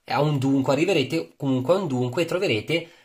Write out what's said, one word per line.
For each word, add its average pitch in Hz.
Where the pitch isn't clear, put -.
a 127
un 147
dunque, 135
arriverete 160
comunque 131
a 190
un 196
dunque 123
e -
troverete 165